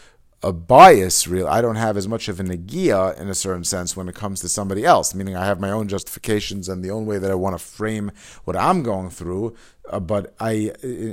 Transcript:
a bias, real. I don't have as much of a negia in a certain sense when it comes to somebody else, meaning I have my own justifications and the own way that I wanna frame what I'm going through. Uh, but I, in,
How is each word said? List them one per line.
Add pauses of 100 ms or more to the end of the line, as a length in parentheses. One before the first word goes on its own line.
(420)
a
bias,
real.
I
don't
have
as
much
of
a
negia
in
a
certain
sense
when
it
comes
to
somebody
else,
meaning
I
have
my
own
justifications
and
the
own
way
that
I
wanna
frame (360)
what
I'm
going
through. (360)
Uh,
but
I, (120)
in,